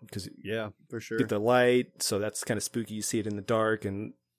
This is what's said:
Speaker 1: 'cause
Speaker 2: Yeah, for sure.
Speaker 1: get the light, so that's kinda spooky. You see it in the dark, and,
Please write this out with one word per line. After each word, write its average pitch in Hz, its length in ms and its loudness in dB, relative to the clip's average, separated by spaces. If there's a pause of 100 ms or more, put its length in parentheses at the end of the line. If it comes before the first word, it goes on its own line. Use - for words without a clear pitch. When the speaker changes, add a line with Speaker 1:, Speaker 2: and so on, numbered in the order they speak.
(100)
Speaker 1:
'cause - 180 -8 (140)
Speaker 2:
Yeah, 107 280 -6 (180)
for 117 120 -8
sure. 110 180 -6
Speaker 1:
get 113 100 2
the 107 100 0
light, 123 640 4
so 104 160 0
that's 104 260 -4
kinda 107 160 -2
spooky. 110 340 -6
You 107 80 -6
see 113 180 -2
it 104 60 -2
in 104 100 -4
the 101 60 -8
dark, 110 420 0
and, 101 300 -6 (240)